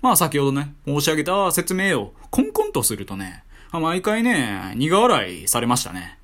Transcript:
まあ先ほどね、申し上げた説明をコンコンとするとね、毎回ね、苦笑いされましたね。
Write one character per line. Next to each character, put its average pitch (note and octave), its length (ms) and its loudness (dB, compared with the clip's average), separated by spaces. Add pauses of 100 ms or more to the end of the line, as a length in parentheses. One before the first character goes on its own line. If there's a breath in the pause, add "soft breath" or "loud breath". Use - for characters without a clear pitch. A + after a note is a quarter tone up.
ま B3+ 80 4
あ G3+ 60 4
先 D3 220 2
ほ C#3 80 2
ど C3+ 60 0
ね、 C#3+ 220 -4 (100)
申 C#3+ 160 0
し D3 80 2
上 D#3 80 2
げ D3+ 80 0
た F#3 280 2
説 F3 220 -2
明 F#3 240 0
を G2+ 140 -6 (180 loud breath)
コ - 120 0
ン G#4+ 100 -2
コ G#4+ 120 0
ン G#4 80 -6
と B2 100 -2
す - 120 0
る G2+ 120 -10
と G2 100 -10
ね、 F#2 280 -12 (280 soft breath)
毎 E3+ 300 -2
回 A3 220 0
ね、 A2 500 0
苦 D#3 260 2
笑 G#2 440 2
い - 40 -2
さ A#2+ 120 2
れ A#2 80 0
ま B2 80 6
し - 80 -2
た F2 80 -10
ね。 F2 320 -12